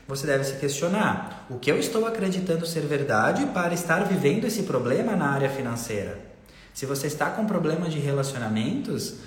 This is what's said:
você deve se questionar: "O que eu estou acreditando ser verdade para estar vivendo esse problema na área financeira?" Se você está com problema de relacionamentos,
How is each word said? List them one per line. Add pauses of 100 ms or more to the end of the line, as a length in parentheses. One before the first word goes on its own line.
você
deve
se
questionar:
"O
que
eu
estou
acreditando
ser
verdade
para
estar
vivendo
esse
problema
na
área
financeira?" (400)
Se
você
está
com
problema
de
relacionamentos,